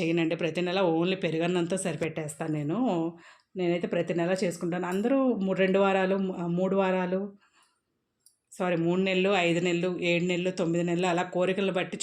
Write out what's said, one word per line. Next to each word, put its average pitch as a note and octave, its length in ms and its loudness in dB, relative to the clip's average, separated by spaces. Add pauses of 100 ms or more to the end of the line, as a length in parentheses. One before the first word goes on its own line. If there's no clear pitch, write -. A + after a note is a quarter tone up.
చేయనండి, E3 360 0
ప్రతి E3+ 240 -2
నెల F3+ 200 0
only F3 340 2
పెరుగన్నంతో F3 640 -2
సరిపెట్టేస్తాను D#3+ 760 -6
నేను. E3+ 640 -2 (380)
నేనైతే F3 300 0
ప్రతి E3+ 280 -2
నెల E3+ 300 0
చేసుకుంటాను. F3 420 -4
అందరూ A#3+ 480 2
మూ-, F#3+ 220 -2
రెండు F#3+ 220 4
వారాలు, F#3+ 380 4
మూ-, F#3+ 200 -2
మూడు F3+ 400 0
వారాలు, F#3 560 0 (1300)
సారీ, F3+ 180 0
మూడు E3+ 240 2
నెలలు, F#3+ 280 2
ఐదు F3 320 2
నెలలు, F3 380 0
ఏడు E3+ 260 2
నెలలు, F3+ 260 0
తొమ్మిది E3+ 340 0
నెలలు F3 220 0
అలా F3 160 2
కోరికలను F#3 500 0
బట్టి F3 300 -4